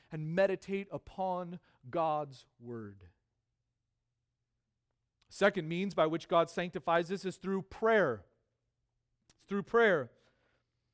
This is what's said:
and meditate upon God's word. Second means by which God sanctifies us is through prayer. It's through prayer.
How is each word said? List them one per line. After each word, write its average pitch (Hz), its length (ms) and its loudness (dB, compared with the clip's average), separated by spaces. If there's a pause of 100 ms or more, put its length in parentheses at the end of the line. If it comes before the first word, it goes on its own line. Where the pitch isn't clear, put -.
(100)
and 156 240 -8
meditate 196 560 0
upon 180 680 -8 (300)
God's 151 560 -2 (120)
word. 104 500 -14 (2250)
Second 190 400 0
means 175 260 -4
by 165 120 4
which 160 200 -2
God 165 240 2
sanctifies 175 640 -2
us 190 120 -8
is 180 120 -6
through 190 260 -4
prayer. 180 640 2 (1040)
It's - 160 -20
through 202 180 -4
prayer. 190 480 4 (840)